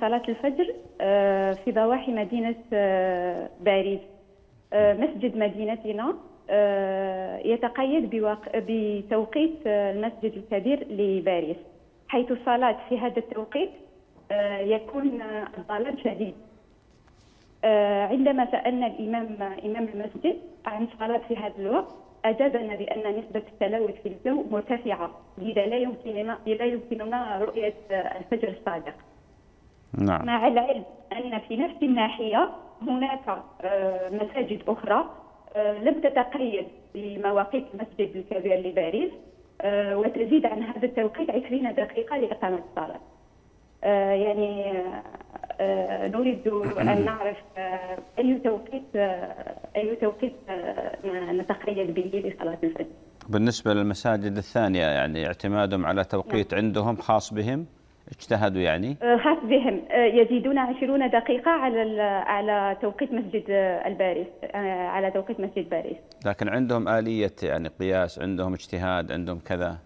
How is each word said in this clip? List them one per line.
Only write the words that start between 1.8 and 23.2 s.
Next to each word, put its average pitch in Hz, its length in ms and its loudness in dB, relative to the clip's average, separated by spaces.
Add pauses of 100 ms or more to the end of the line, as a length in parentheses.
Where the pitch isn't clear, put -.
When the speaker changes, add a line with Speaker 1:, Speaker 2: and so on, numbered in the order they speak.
Speaker 1:
مدينة، 226 440 -2 (180)
أه، 185 760 2 (120)
باريس. 196 380 4 (760)
أه، 208 200 8
مسجد 233 440 0
مدينتنا، 214 800 -2 (340)
أه، 190 880 2
يتقيد 240 720 2
بوق-، 214 460 0
بتوقيت، 220 1120 0
أه، 208 240 2
المسجد 220 420 -2
الكبير 214 560 -2
لباريس، 185 680 0 (500)
حيث 247 240 0
الصلاة 240 460 2 (120)
في 247 100 0
هذا 240 180 -2
التوقيت، 233 540 -4 (600)
أه، 202 260 0
يكون، 220 640 0
أه، 214 260 -6 (100)
الظلام 208 400 -4
شديد. 202 360 -2 (1300)
أه، 208 420 4
عندما 254 460 2
سألنا 247 360 0
الإمام، 220 500 -4 (280)
إمام 220 280 -2
المسجد 214 440 -2 (280)
عن 220 180 -4
الصلاة 233 440 -2
في 233 100 -2
هذا 208 220 -6
الوقت، 240 360 -2 (300)
أجابنا 226 500 0
بأن 208 440 -4
نسبة 214 240 -6 (100)